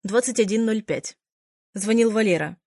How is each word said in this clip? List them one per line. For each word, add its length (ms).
Двадцать 360
один 280
ноль 160
пять. 340
Звонил 380
Валера. 560